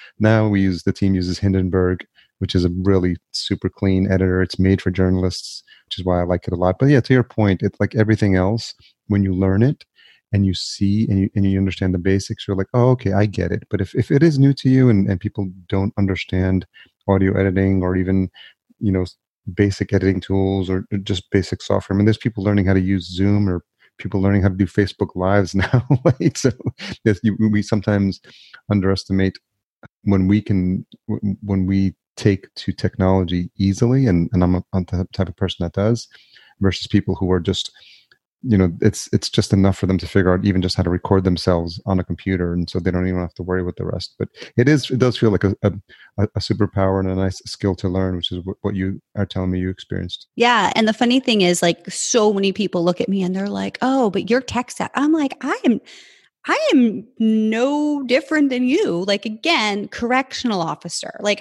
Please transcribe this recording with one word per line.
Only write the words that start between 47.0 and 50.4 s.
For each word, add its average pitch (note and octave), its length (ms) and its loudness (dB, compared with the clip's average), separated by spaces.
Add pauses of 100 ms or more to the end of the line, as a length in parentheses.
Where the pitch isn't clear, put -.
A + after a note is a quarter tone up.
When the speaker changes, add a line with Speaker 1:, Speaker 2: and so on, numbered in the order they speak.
Speaker 1:
and F#2+ 80 -2
a F#2 60 -2
nice F#2+ 320 -2
skill - 300 -4
to F#2+ 120 -6
learn, F#2 280 -2
which E2+ 140 -6
is F2+ 80 -8
w-, F#2+ 220 -10
what G2+ 160 -4
you F#2+ 240 -4 (160)
are G2+ 80 -2
telling F#2 260 -4
me F#2 100 -2
you F#2 100 -4
experienced. F#2 560 -10 (100)
Speaker 2:
Yeah. A#3 400 2